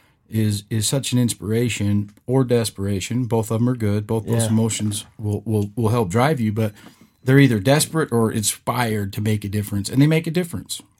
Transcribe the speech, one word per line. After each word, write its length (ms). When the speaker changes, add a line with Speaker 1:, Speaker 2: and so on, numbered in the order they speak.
Speaker 1:
is, 400
is 180
such 260
an 60
inspiration 920
or 180
desperation. 800
Both 260
of 100
'em 80
are 80
good. 300
Both 200
those 180
Speaker 2:
Yeah. 60
Speaker 1:
emotions 560
will, 260
will, 300
will 140
help 220
drive 300
you, 120
but 200
they're 140
either 220
desperate 520
or 200
inspired 840
to 60
make 240
a 40
difference, 400
and 120
they 60
make 200
a 40
difference, 520